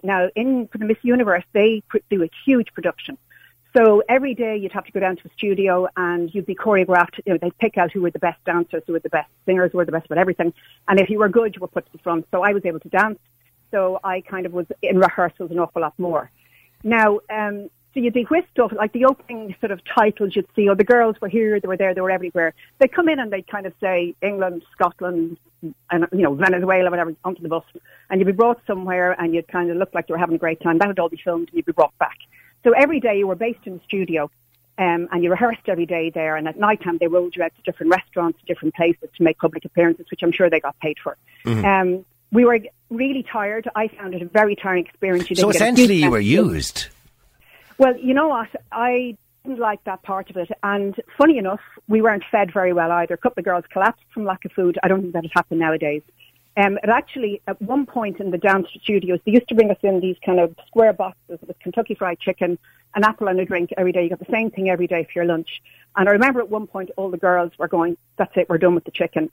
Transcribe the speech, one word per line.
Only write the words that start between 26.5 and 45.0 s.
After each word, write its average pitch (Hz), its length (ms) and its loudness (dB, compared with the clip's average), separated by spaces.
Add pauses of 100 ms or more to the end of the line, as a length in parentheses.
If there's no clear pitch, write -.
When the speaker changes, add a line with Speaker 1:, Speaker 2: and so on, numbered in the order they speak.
Speaker 1:
whatever, 170 240 -2 (100)
onto 185 180 -6
the 165 60 -8
bus. 160 160 -4 (460)
And 190 100 2
you'd 190 60 2
be 196 60 2
brought 233 340 2
somewhere 185 520 -2
and 170 160 -2
you'd 165 140 -2
kind 175 220 -4
of 170 60 -4
look 190 180 -4
like 175 140 -6
you 165 60 -4
were 165 40 -4
having 170 180 -2
a - 20 0
great 165 220 -4
time. 165 180 2
That 202 100 2
would 190 100 -6
all 170 120 0
be 165 120 -14
filmed 170 260 -4
and - 80 -8
you'd 165 100 -4
be 170 60 -4
brought 156 260 2
back. - 180 -4 (480)
So 233 80 6
every 285 280 4
day 214 180 0
you 202 80 0
were 190 80 -2
based 233 320 -6
in 190 80 -12
the 175 100 -18
studio, 165 460 -4 (480)
um, 175 340 0
and 175 100 0
you 170 80 4
rehearsed 226 380 0
every 170 180 -2
day 165 240 -4
there. 156 260 -4
And 156 120 -4
at 160 100 -10
night 208 240 2
time 175 160 -2
they 170 100 2
rolled 175 280 0
you 175 60 -2
out 165 140 -4
to - 60 -20
different 170 300 -2
restaurants, 175 540 -2
different 160 280 -4
places 170 420 0
to - 60 0
make 160 160 2
public 160 280 -4
appearances, 170 440 0
which - 120 -10
I'm 175 100 2
sure 180 160 4
they 160 120 0
got - 200 -8
paid 151 220 -4
for. - 140 -8 (280)
Speaker 2:
Mm-hmm. 117 200 0
Speaker 1:
Um, 190 400 2 (260)
we 233 160 6
were 233 120 4 (300)
really 262 420 -4
tired. 214 460 -6
I 220 120 -2
found 190 260 -12
it 175 80 -8
a 175 40 -10
very 208 300 2
tiring 180 300 -2
experience. 180 420 -2